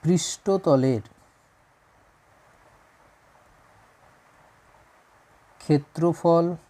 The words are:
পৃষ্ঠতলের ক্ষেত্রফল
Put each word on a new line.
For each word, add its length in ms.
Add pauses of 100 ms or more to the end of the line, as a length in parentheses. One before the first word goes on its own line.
পৃষ্ঠতলের 960 (4000)
ক্ষেত্রফল 960 (140)